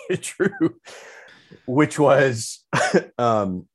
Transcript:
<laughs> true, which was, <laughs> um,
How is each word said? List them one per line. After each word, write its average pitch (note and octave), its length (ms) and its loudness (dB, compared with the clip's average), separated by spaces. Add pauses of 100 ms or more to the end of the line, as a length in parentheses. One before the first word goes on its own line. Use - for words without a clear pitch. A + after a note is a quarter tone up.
<laughs> F3+ 160 -6
true, F#3+ 540 -4 (880)
which C#3+ 320 0
was, C3+ 760 2
<laughs> - 440 0
um, G#2 580 -2